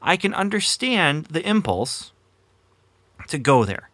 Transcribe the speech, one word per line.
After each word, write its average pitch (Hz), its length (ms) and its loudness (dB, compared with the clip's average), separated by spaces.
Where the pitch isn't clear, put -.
I 180 140 2
can 196 180 -2
understand 196 920 0
the 160 200 -4
impulse 127 640 -2
to 151 100 -6
go 131 260 4
there. - 300 -6